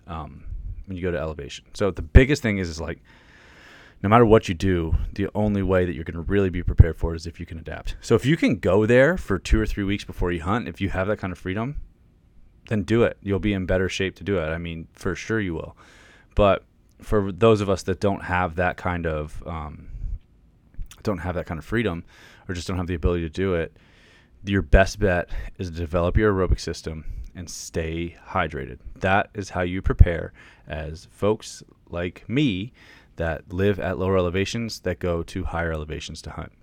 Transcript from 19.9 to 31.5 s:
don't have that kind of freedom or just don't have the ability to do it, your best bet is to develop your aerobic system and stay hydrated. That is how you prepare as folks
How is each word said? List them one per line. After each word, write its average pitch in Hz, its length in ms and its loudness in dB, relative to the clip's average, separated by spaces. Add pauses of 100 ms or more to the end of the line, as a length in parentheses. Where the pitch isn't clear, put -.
don't 101 140 -2
have 85 180 -4
that 82 100 -4
kind 85 120 -6
of 76 60 -12
freedom 104 380 -2 (460)
or 92 80 -6
just 85 100 -8
don't 90 120 -4
have 90 100 -4
the 90 60 -2
ability 87 280 0
to 80 80 -4
do 92 240 0
it, 82 220 -4 (680)
your 98 180 0
best 98 360 6
bet 92 320 0 (280)
is 90 120 -6
to 78 60 -10
develop 87 400 0
your 107 160 6
aerobic 92 260 2
system 80 460 -8 (320)
and 87 120 -12
stay 82 680 -6 (120)
hydrated. 76 520 -4 (160)
That 98 360 2
is 98 180 -8
how 92 120 -2
you 90 180 -2
prepare 87 520 4 (340)
as 78 460 -8
folks - 500 -2 (260)